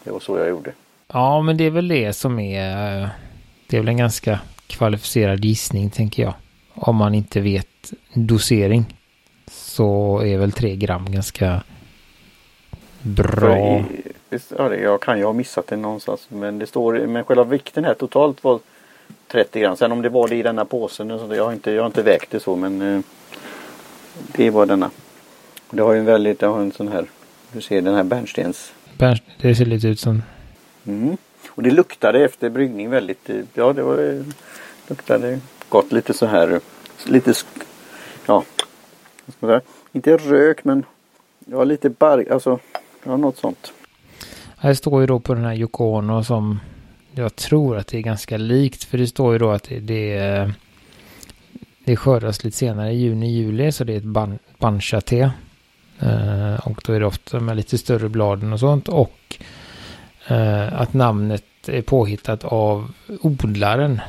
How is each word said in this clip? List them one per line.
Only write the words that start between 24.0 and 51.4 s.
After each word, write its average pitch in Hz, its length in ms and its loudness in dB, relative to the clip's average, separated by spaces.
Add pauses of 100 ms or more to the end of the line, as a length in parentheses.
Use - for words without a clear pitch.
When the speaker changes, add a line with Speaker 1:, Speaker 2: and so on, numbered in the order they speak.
Speaker 1:
det 120 140 4
var 107 160 4
denna. 98 240 0 (800)
Det 107 120 0
har 110 100 4
ju 110 60 4
en 110 60 0
väldigt, 107 340 4
det - 80 0
har 107 140 0
en 98 120 -2
sån 104 160 -8
här, 90 180 -4 (460)
du 117 80 -12
ser 101 220 -2
den 95 120 0
här 98 100 2
bärnstens. 92 680 -4 (260)
Speaker 2:
Bärn-, 123 200 4 (220)
det 123 140 4
ser 120 120 4
lite 113 220 0
ut 110 120 0
som 110 220 0 (640)
Speaker 1:
Mm. 113 300 -2 (320)
Och - 140 -10
det 123 80 4
luktade 139 540 4
efter 123 260 -2
bryggning 117 400 -2
väldigt, 101 400 -2
eh, 107 60 -4 (180)
ja, 123 180 4
det 139 100 -2
var, 135 160 0
eh, 143 240 -2 (640)
luktade 123 520 -2 (280)
gott, 101 240 4
lite 117 220 0
så - 120 0
här, 87 340 4 (440)
lite 131 280 4
sk-, - 320 -6 (600)
ja, 104 180 4 (800)
vad 131 80 -20
ska - 120 -8
man 113 140 4
säga? - 120 -20 (200)
Inte 147 240 4
rök, 151 480 2
men 139 200 0 (640)
ja, 127 180 0
lite 147 260 0
bark, 139 400 4
alltså, 127 280 0 (460)
ja, 131 120 -4
något 139 220 -2
sånt. - 340 -6 (840)
Speaker 2:
Här 139 180 0
står 135 260 0
ju 131 60 4
då 127 140 0
på 127 140 -2
den 117 100 -2
här 117 100 -4
Yoko 113 300 -4
Ono 110 400 0
som 107 360 -2 (520)
jag 123 240 -6
tror 143 400 0
att 98 100 -6
det 117 120 -8
är 113 40 -6
ganska 110 340 -4
likt, 123 480 0
för - 140 -4
det 123 80 2
står 120 260 0
ju 117 60 2
då 113 120 2
att 104 120 0
det, 120 180 -12
det, 101 680 -2 (1300)